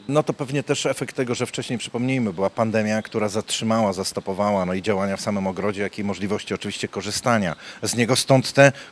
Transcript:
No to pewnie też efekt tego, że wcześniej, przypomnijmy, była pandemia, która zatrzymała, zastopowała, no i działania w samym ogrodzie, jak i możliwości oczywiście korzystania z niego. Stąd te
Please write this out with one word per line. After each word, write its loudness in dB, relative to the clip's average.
No 4
to -2
pewnie -4
też 0
efekt -4
tego, -2
że -2
wcześniej, -6
przypomnijmy, -2
była 0
pandemia, 0
która -2
zatrzymała, 0
zastopowała, 0
no -2
i -4
działania 0
w -6
samym -2
ogrodzie, -4
jak -6
i -4
możliwości -4
oczywiście -6
korzystania 0
z -2
niego. 4
Stąd 4
te 10